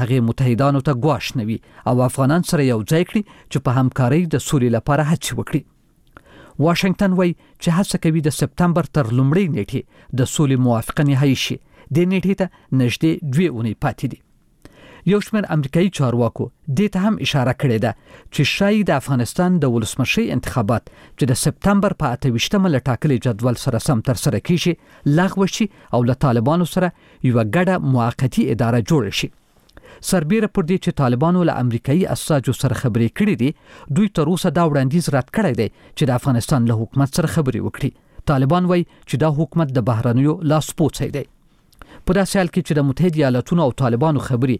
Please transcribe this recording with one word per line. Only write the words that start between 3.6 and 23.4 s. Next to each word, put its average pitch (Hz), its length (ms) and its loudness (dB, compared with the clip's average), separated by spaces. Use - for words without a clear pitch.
په 135 120 2
همکارۍ 131 440 2
د 131 140 -2
سولې 123 280 2
لپاره 143 340 0
هڅې - 280 -2
وکړي. 135 240 -4
واشنګټن 185 560 2
وایي 180 160 2
چې - 60 0
هڅه 196 180 -2
کوي 160 220 2
د - 120 -4
سپتمبر 170 540 0
تر 143 120 2
لومړۍ 156 280 2
نیټې 104 240 -4
د 165 160 0
سولې 135 220 2
موافقه 120 420 0
نهایي 139 340 2
شي. - 140 -6
دې 170 160 4
نیټې 190 300 0
ته 180 60 2
نږدې 127 320 0
دوې 170 200 2
اونۍ 113 240 -4
پاتې 135 260 -4
دي. - 80 -14
یو 208 160 4
شمېر 208 180 -2
امریکایي 165 340 0
چارواکو 120 460 0
دې 208 180 2
ته 185 100 -2
هم 214 100 2
اشاره 127 360 0
کړې 120 240 2
ده 110 80 0
چې 151 160 0
ښایي 208 380 2
د 147 120 2
افغانستان 139 640 0
د 131 120 2
ولسمشرۍ 127 600 -2
انتخابات، - 500 -2
چې 147 140 0
د 127 120 0
سپتمبر 196 600 0
په 135 140 0
اته 135 180 -2
ویشتمه 190 400 0
له 123 140 0
ټاکلي 135 360 0
جدول 120 380 -2